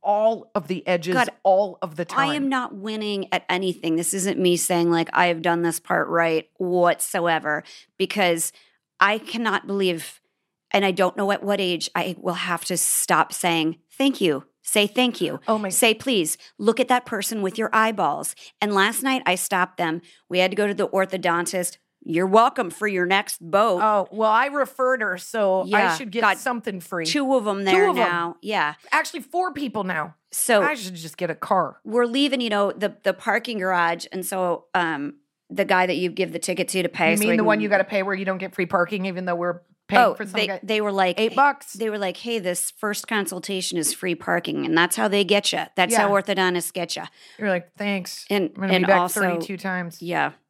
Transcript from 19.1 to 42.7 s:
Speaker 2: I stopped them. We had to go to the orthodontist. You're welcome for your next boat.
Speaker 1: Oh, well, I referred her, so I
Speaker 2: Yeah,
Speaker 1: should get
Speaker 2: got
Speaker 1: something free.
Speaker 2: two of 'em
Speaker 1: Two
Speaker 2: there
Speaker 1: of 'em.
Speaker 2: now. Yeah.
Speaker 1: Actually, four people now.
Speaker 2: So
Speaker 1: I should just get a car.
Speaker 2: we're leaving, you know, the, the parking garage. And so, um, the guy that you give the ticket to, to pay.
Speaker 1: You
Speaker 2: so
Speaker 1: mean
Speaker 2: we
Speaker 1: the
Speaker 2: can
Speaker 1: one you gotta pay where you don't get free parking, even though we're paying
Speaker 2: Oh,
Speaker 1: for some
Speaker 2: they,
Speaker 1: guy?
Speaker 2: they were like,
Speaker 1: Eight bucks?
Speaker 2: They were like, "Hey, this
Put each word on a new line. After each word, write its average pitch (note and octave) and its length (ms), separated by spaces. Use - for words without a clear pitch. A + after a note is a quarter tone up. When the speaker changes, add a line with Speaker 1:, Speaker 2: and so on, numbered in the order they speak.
Speaker 2:
I F3+ 100
stopped F#3 420
them. E3 240
We F3+ 100
had F#3 120
to G3+ 40
go G#3 120
to G3+ 60
the F#3+ 160
orthodontist. F3+ 880
You're E3+ 240
welcome A3+ 420
for G#3 180
your F#3 180
next G3 340
boat. F#3 420
Speaker 1:
Oh, G#3 300
well, G#3+ 200
I A#3 160
referred C4 540
her, F#3 160
so F#3+ 440
I F3+ 60
Speaker 2:
Yeah, G3 280
Speaker 1:
should A3+ 160
get A3+ 100
Speaker 2:
got G3 160
Speaker 1:
something A3+ 440
free. E3 240
Speaker 2:
two C4+ 300
of A3+ 120
'em G3 120
Speaker 1:
Two G3 60
Speaker 2:
there F#3+ 240
Speaker 1:
of E4+ 80
'em. - 120
Speaker 2:
now. E3+ 320
Yeah. F3+ 320
Speaker 1:
Actually, D4+ 300
four F4+ 320
people A#3+ 300
now. E3 320
Speaker 2:
So G#3+ 320
Speaker 1:
I D4+ 120
should F#3 200
just D#3+ 220
get F3 120
a D3+ 60
car. F3 500
Speaker 2:
we're A#3 200
leaving, C4+ 360
you A#3 80
know, G3+ 220
the, - 320
the F#3+ 100
parking A3+ 460
garage. F3 520
And F#3 140
so, F3+ 480
um, D#3 420
the F#3 160
guy F#3+ 200
that F3+ 100
you F3 140
give E3+ 240
the E3+ 60
ticket F3+ 300
to, F#3 140
to F3 60
pay. E3 220
Speaker 1:
You G#3 60
Speaker 2:
so G#3 40
Speaker 1:
mean G#3+ 80
Speaker 2:
we - 80
Speaker 1:
the A3 40
Speaker 2:
can G#3+ 40
Speaker 1:
one G#3+ 160
you G#3 80
gotta F#3+ 160
pay F#3+ 180
where G3 120
you F#3+ 100
don't F#3+ 120
get F#3 160
free F#3 120
parking, F3+ 400
even F#3 200
though F3 100
we're F3 260
paying G3 140
Speaker 2:
Oh, G#3 140
Speaker 1:
for G#3 100
some F#3 80
Speaker 2:
they, G#3+ 140
Speaker 1:
guy? G3 160
Speaker 2:
they G#3+ 180
were G#3 100
like, F#3 280
Speaker 1:
Eight A3 160
bucks? C#4 380
Speaker 2:
They A3 160
were G#3 80
like, F#3 200
"Hey, A#3 220
this F3 320